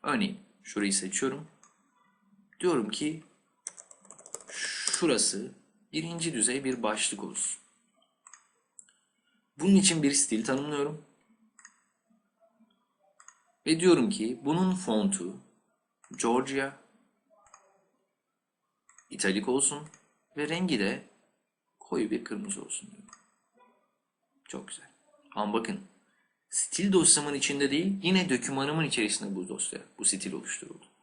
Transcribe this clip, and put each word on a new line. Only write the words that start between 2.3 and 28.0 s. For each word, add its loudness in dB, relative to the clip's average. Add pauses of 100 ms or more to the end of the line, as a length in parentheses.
Diyorum 2
ki -4 (1700)
şurası 0 (400)
birinci -4
düzey 0
bir -2
başlık -2
olsun. -6 (2000)
Bunun 6
için 6
bir 4
stil 0
tanımlıyorum. -2 (2500)
Ve 2
diyorum 6
ki -4
bunun 2
fontu 0 (840)
Georgia, 0 (2500)
italik 0
olsun 0 (480)
ve -2
rengi 0
de 0 (760)
koyu -2
bir -2
kırmızı -8
olsun -12
diyorum. -20 (1300)
Çok -12
güzel. -16 (480)
Ama -4
bakın, -2 (680)
stil 0
dosyamın 6
içinde 0
değil, 0